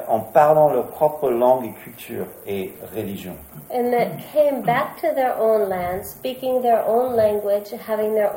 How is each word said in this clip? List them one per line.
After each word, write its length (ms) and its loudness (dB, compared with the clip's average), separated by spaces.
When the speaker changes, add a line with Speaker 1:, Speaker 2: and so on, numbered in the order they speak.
Speaker 1:
en 100 2
parlant 540 6
leur 140 0
propre 420 0
langue 360 4
et 80 -10
culture 420 -10
et 260 -6
religion. 380 -8
Speaker 2:
And 200 -2
that 260 0
came 280 2
back 400 -2
to 120 0
their 260 0
own 300 2
land, 340 -4
speaking 580 -4
their 260 2
own 280 0
language, 560 0
having 280 -2
their 220 2